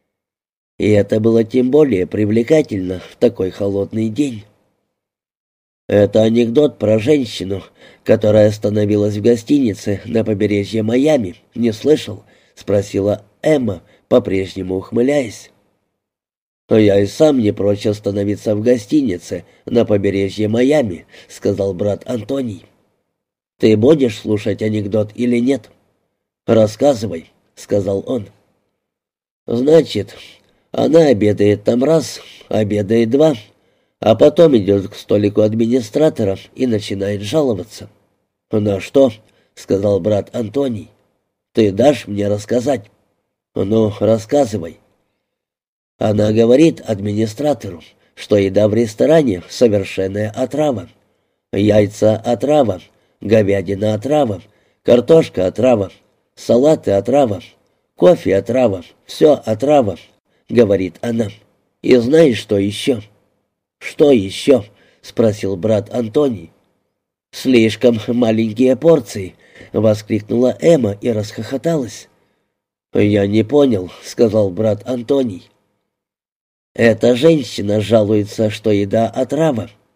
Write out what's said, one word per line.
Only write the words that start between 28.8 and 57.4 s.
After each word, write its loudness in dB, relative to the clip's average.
"Значит, 0
она 4
обедает 2
там 0
раз, -2
обедает 0
два, 2
а 4
потом 4
идёт 0
к -18
столику 0
администратора 0
и -2
начинает -4
жаловаться". -4
"На -2
что?" — 2
сказал -2
брат -4
Антоний. -6
"Ты 2
дашь 0
мне -6
рассказать?" -4
"Ну, 0
рассказывай". -2
Она 0
говорит 4
администратору, -4
что -2
еда 2
в 0
ресторане — 0
совершенная -2
отрава. -4
Яйца — 2
отрава, 0
говядина — 0
отрава, -2
картошка — 2
отрава, 0
салаты — 2
отрава, 0